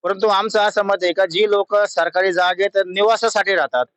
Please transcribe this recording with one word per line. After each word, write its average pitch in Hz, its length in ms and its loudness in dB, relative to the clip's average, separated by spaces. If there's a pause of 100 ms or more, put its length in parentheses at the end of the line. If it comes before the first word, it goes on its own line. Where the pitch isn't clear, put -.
परंतु 196 260 -2
आमचं 208 320 0
असं 208 220 0
मत 196 200 0
आहे 180 100 0
का, 190 140 2
जी 196 240 0
लोक 202 260 0
सरकारी 185 560 0
जागेत 180 540 0
निवासासाठी 202 680 0
राहतात 131 320 -2 (100)